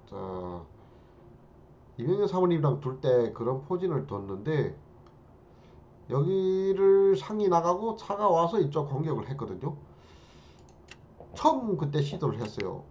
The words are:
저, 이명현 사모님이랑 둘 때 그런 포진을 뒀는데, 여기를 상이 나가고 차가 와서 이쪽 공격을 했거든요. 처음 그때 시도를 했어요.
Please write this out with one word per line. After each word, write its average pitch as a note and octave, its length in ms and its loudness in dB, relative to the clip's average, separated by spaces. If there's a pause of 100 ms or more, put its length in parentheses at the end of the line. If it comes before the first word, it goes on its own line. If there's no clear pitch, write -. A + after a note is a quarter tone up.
저, F#2 560 -10 (1300)
이명현 F3+ 300 0
사모님이랑 E3+ 520 2
둘 C3 200 -6
때 B2 320 2
그런 B2+ 320 -4
포진을 F3 420 -4
뒀는데, G2+ 720 -4 (1300)
여기를 F#3+ 1040 4
상이 G#3+ 320 -2
나가고 F3+ 480 2
차가 G3+ 320 -2
와서 F3+ 320 4
이쪽 D3 280 -2
공격을 C3+ 420 -4
했거든요. A2+ 460 -8 (1600)
처음 B3 420 2
그때 D3 240 -2
시도를 C3+ 400 -4
했어요. F#2+ 500 -8